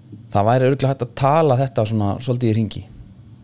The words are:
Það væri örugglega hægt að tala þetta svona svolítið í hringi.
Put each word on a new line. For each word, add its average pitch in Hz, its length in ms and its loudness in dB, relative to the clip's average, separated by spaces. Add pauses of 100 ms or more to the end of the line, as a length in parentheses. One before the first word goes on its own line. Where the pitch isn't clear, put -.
(320)
Það 101 120 2
væri 127 220 2
örugglega 135 280 0
hægt - 120 -8
að - 80 -12
tala 143 420 2
þetta 123 300 0
svona 104 320 0
svolítið 123 320 -2
í 107 40 2
hringi. 107 280 -2 (600)